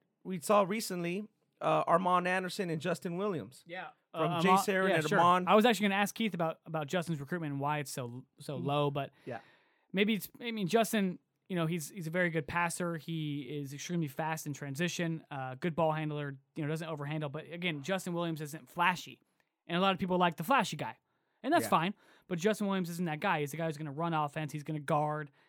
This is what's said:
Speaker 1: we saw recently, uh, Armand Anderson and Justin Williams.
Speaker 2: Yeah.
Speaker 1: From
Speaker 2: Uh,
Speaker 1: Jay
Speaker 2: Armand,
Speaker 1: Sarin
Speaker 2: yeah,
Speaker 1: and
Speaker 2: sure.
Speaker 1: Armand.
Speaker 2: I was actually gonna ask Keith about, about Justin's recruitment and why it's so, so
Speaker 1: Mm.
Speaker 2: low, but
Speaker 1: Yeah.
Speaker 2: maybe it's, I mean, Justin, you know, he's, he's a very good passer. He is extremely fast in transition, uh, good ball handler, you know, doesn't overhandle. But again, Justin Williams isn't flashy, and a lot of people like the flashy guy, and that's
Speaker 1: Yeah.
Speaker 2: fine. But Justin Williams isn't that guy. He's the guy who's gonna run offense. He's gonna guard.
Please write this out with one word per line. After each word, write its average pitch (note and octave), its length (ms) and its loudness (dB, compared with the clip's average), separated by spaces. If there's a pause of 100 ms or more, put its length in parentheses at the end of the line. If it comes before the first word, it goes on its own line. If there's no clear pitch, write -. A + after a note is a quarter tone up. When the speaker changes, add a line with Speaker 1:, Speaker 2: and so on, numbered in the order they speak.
(260)
Speaker 1:
we F3+ 160 -6
saw G#3 260 6
recently, F3+ 560 -4 (380)
uh, D#3 260 2
Armand F3+ 400 4
Anderson F#3 420 0
and D#3 120 -2
Justin E3+ 340 -4
Williams. F3 500 -6
Speaker 2:
Yeah. E3+ 220 -10 (240)
Speaker 1:
From D#3+ 220 0
Speaker 2:
Uh, E3 80 0
Speaker 1:
Jay F#3 80 4
Speaker 2:
Armand, F#3+ 180 6
Speaker 1:
Sarin F#3+ 220 2
Speaker 2:
yeah, F3+ 60 4
Speaker 1:
and D3+ 120 2
Speaker 2:
sure. F3+ 120 2
Speaker 1:
Armand. F3+ 280 6
Speaker 2:
I F#3 80 6
was G#3+ 100 8
actually G#3+ 200 4
gonna G3 160 2
ask G3+ 120 0
Keith A3 200 -2
about, E3+ 320 -2
about D#3 220 -6
Justin's E3 340 -2
recruitment D3+ 320 -6
and C#3 80 -4
why D3 160 0
it's D3 140 -6
so, B2 340 -8 (160)
so C#3 180 -8
Speaker 1:
Mm. B2 60 -4
Speaker 2:
low, D3 260 2
but C#3+ 200 -4 (140)
Speaker 1:
Yeah. A#2 140 -8 (540)
Speaker 2:
maybe G#3 220 2
it's, F3+ 120 -4 (140)
I A#3 100 -6
mean, G#3 160 -2
Justin, G3+ 520 2 (280)
you F#3+ 80 -4
know, E3+ 120 2
he's, E3 220 -4
he's F3+ 180 -10
a D#3+ 40 -8
very F3 180 2
good D#3+ 180 -2
passer. E3+ 500 -2
He D3+ 440 -4
is C#3+ 320 -8
extremely E3 340 -2
fast D#3 380 -6
in D3 80 -6
transition, E3 800 -4
uh, C3 280 -8
good E3 160 -2
ball D#3+ 180 2
handler, D3 420 -4 (200)
you D#3+ 80 -6
know, D3 60 -2
doesn't D#3+ 180 -4
overhandle. D3+ 440 -6
But D3+ 200 -10
again, E3+ 300 -4
Justin F3+ 320 -4
Williams E3+ 280 -2
isn't D3+ 280 -12
flashy, E3+ 500 0 (480)
and E3+ 100 -2
a - 20 4
lot F#3+ 140 4
of F3+ 60 -2
people F3+ 200 2
like F3 180 4
the E3+ 60 -4
flashy G3+ 340 2
guy, A#2 180 -6 (480)
and B3 80 0
that's D4+ 140 4
Speaker 1:
Yeah. G#3 40 -2
Speaker 2:
fine. F#3 240 4 (340)
But F3+ 100 -2
Justin G3+ 300 2
Williams F#3 240 0
isn't F3 140 -2
that D3+ 140 -2
guy. F3+ 200 2
He's D3 100 -2
the D#3 80 -10
guy E3 80 -2
who's D3+ 120 -2
gonna D3+ 140 -8
run E3 220 -2
offense. D3+ 380 -2
He's D3+ 120 -8
gonna D3+ 160 -4
guard. D3+ 520 0 (180)